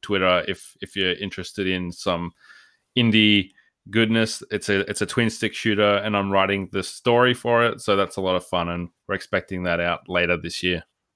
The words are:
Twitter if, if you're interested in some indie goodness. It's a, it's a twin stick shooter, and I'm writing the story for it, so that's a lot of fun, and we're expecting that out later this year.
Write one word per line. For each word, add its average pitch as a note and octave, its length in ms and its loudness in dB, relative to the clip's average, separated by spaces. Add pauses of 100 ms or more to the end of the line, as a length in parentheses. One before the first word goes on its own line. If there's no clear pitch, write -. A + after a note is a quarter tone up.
Twitter F#2 440 2
if, - 340 -8
if - 140 -14
you're F#2 180 0
interested F#2+ 520 -8
in F2+ 260 -2
some F2 400 -4 (640)
indie G#2+ 560 4 (380)
goodness. A2 640 0
It's - 180 -4
a, G2 200 2
it's G#2 120 -4
a G2+ 60 0
twin A2+ 240 0
stick - 240 -4
shooter, G#2 420 2
and G#2 180 -2
I'm G2 160 0
writing G2 400 2
the G2 120 -2
story B2 500 2
for A#2+ 320 2
it, A#2 160 -2
so G2+ 140 2
that's G2 220 0
a G2 40 -4
lot F#2 140 0
of F2 100 -4
fun, E2+ 240 -2
and F2 200 -6 (180)
we're G2 80 -2
expecting F#2 480 -4
that F2 160 0
out E2+ 280 -2
later F2 300 0
this E2+ 260 -8
year. F2+ 200 -2 (320)